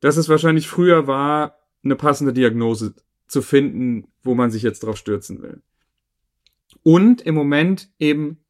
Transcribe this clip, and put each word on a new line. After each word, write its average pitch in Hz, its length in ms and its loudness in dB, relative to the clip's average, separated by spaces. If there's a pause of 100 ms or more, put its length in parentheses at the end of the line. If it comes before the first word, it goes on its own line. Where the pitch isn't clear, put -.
dass 143 160 2
es 160 140 0
wahrscheinlich 156 380 2
früher 175 380 2
war, 147 520 -4 (260)
eine 135 120 0
passende 143 360 -2
Diagnose 113 600 -2 (340)
zu 135 140 -4
finden, 123 680 -2 (140)
wo 127 120 -2
man 120 160 0
sich 110 120 -8
jetzt 113 220 -6
drauf 110 120 -6
stürzen 101 460 -8
will. - 180 -18 (1200)
Und 196 380 6
im 160 140 -4
Moment 151 640 0
eben 151 400 -2 (120)